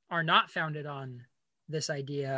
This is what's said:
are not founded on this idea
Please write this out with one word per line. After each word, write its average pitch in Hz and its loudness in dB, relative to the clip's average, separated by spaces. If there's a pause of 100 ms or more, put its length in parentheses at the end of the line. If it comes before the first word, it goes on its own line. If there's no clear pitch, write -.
are 170 0
not 185 6
founded 151 -2
on 131 -8 (420)
this 151 -2
idea 139 -2